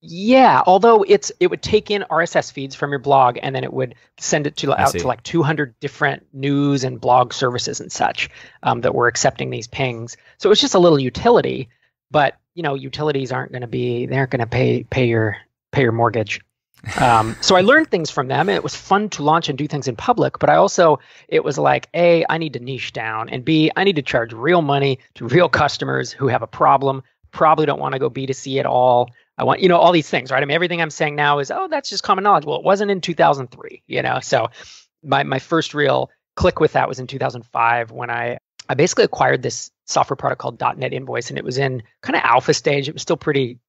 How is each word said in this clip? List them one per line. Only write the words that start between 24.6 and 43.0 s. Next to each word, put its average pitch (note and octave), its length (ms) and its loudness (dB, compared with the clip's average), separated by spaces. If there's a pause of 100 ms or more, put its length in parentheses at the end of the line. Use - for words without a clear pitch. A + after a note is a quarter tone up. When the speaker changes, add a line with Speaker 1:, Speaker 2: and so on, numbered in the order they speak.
Speaker 1:
money C#3 360 0 (160)
to A#2+ 140 -10
real E3 200 4
customers C3+ 640 -2
who C3+ 160 -6
have A#2+ 160 0
a A2+ 60 -10
problem, C3+ 560 2 (260)
probably D#3 360 2
don't C#3+ 140 -2
wanna C3+ 200 -4
go C3+ 100 -2
B C3+ 160 -10
two C3+ 60 -6
C C3+ 260 -6
at C3+ 80 -2
all. B2 420 2 (300)
I B2 60 -2
want, C3 160 0
you F#3 80 4
know, F3 100 6
all E3+ 140 6
these E3 180 0
things, C3 200 -4
right? C3+ 120 0
I - 20 0
mean, C#3 100 -2
everything E3+ 280 -2
I'm D#3 80 -4
saying D3 260 -4
now D3 220 2
is, C3+ 120 -4
"Oh, F#4+ 160 -6
that's D4+ 220 -6
just G3+ 140 -8
common F#3+ 200 0
knowledge." F#3 220 4
Well, C#3+ 140 -4
it C#3+ 60 -10
wasn't G3+ 260 2
in F#3+ 100 0
two E3+ 140 -6
thousand C#3+ 360 2
three, - 360 -20
you C3 160 -6
know? B2+ 180 -2
So A#2 300 -2 (520)
my, C#3 200 0
my C#3 160 -4
first - 340 -2
real C3 380 0 (260)
click - 240 0
with D3+ 140 2
that C3 120 2
was C3 140 -8
in B2 60 -10
two C3+ 120 -12
thousand B2 280 -6
five A#2 440 0
when A#2+ 200 -10
I, A#2 260 -6 (320)
I C3 60 -2
basically F3 300 2
acquired C3+ 380 0
this - 280 -8 (160)
software C#3 300 -2
product C3 260 -6
called B2+ 160 -10
dot A#2+ 180 -4
net C3 160 -6
Invoice, B2+ 380 -8
and C3+ 80 -8
it - 60 -10
was B2+ 120 -6
in C3 260 -4 (220)
kinda - 200 -2
alpha B2 280 2
stage. C#3+ 360 -2
It - 40 -10
was - 80 -14